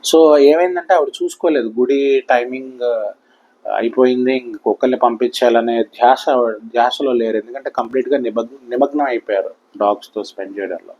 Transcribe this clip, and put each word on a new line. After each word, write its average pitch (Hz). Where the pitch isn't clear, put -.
So 156
ఏమైందంటే 175
ఆవిడ 151
చూసుకోలేదు 156
గుడి 135
టైమింగ్, 127
ఆ, 113
అయిపోయింది, 127
ఇంక 120
కుక్కల్ని 123
పంపించాలనే 117
ధ్యాస 120
ఆవిడ, 120
ధ్యాసలో 120
లేరు. 113
ఎందుకంటే 120
కంప్లీట్‌గా 127
నిమగ్-, 120
నిమగ్నం 139
అయిపోయారు 110
డాగ్స్‌తో 101
స్పెండ్ 98
చేయడంలో. 90